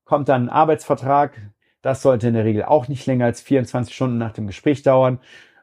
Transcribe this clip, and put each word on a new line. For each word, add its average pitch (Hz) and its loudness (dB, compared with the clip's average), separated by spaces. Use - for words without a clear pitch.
kommt 143 -2
dann 127 2
ein 117 -8
Arbeitsvertrag. 143 0
Das 131 -4
sollte 123 2
in 117 0
der 113 0
Regel 107 -2
auch 143 0
nicht 139 -8
länger 123 0
als 117 -2
vierundzwanzig 135 -2
Stunden 123 -4
nach 113 -6
dem 107 -8
Gespräch 131 -4
dauern. 131 2